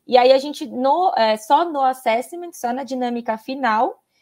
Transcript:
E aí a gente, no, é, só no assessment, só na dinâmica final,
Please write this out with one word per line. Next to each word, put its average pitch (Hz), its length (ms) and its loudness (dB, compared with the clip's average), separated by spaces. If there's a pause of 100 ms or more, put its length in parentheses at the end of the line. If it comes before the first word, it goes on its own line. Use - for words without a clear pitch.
E 233 100 4
aí 247 160 8
a 262 60 6
gente, 285 280 -8
no, 269 500 0
é, 220 200 2
só 311 340 0
no 277 120 -2
assessment, 262 720 -2
só 240 180 -6
na 262 100 -6
dinâmica 240 540 -6
final, 262 640 -2 (200)